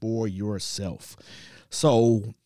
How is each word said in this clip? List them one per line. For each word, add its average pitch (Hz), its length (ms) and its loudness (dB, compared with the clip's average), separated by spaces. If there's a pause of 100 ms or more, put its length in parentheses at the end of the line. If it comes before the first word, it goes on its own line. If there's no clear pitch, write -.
for 113 280 -2
yourself. 98 880 -8 (520)
So 117 640 2 (120)